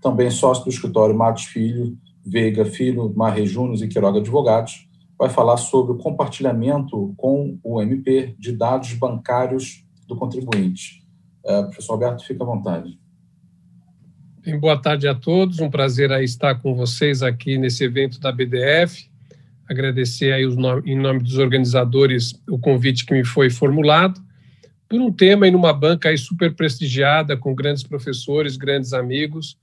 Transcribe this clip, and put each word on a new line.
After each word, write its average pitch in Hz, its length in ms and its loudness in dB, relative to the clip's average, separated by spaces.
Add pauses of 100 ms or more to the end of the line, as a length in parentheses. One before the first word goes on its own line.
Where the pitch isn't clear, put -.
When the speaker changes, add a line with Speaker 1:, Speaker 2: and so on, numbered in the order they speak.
Speaker 1:
também 123 280 2
sócio 127 360 0
do 131 40 -4
escritório 107 460 2
Matos 113 300 0
Filho, 117 520 -4 (280)
Veiga 110 400 0
Filho, 117 500 -2
Marre 107 300 0
Júnior 113 360 -2
e 110 60 -4
Quiroga 101 320 2
Advogados, 113 640 0 (320)
vai 127 120 2
falar 120 280 4
sobre 123 360 0
o 117 40 -4
compartilhamento 127 1200 -4
com 139 460 -2
o 113 180 -4
M 117 200 0
P 131 360 0
de 110 140 -10
dados 120 420 -2
bancários 127 920 -4 (220)
do 127 80 -10
contribuinte. 117 880 -6 (420)
Eh, 101 180 0
professor 110 300 -10
Alberto, 120 320 -4
fica 127 180 -8
à 120 40 -6
vontade. 98 520 -6 (1400)
Speaker 2:
Bem, 151 180 -6
boa 151 180 4
tarde 147 300 0
a 135 80 2
todos, 180 440 0
um 156 100 -2
prazer 135 420 0
aí 131 140 0
estar 131 300 0
com 127 200 -4
vocês 123 480 0
aqui 131 340 -2
nesse 131 260 0
evento 127 360 -2
da 135 120 -4
B 123 140 -2
D 123 160 -4
F. 160 480 2 (580)
Agradecer 131 680 -2
aí 135 120 0
os 127 100 -2
no-, 127 300 0
em 135 120 -2
nome 135 240 0
dos 127 160 -2
organizadores 127 1120 2
o 160 120 -2
convite 127 460 2
que - 80 -2
me 135 100 4
foi 131 260 2
formulado 151 720 4 (680)
por 233 120 0
um 247 120 2
tema 196 360 6
e 185 40 8
numa 175 220 4
banca 156 360 2
aí 156 80 2
super 170 360 -2
prestigiada, 143 840 0
com 131 200 -4
grandes 139 260 -2
professores, 139 720 -4
grandes 135 380 -2
amigos 147 680 -6